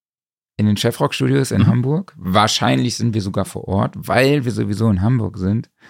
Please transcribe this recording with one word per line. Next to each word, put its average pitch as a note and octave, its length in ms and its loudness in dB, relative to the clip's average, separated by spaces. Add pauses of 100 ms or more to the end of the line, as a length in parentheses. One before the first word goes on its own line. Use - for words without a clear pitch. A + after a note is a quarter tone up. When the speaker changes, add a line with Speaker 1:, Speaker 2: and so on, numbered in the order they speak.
(580)
Speaker 1:
in G#2 80 2
den G#2 120 2
Chefrock B2+ 360 -2
Studios C3+ 380 0
in - 100 2
Speaker 2:
Mhm. - 60 4
Speaker 1:
Hamburg. C3+ 500 0
Wahrscheinlich A2 800 0
sind A2+ 160 0
wir G#2+ 80 -2
sogar F#2+ 240 -4
vor - 220 -12
Ort, G#2 300 -2
weil C3+ 480 2
wir A#2+ 60 -2
sowieso G#2 380 0
in F#2 120 2
Hamburg G#2+ 360 0
sind. G2 320 -2 (200)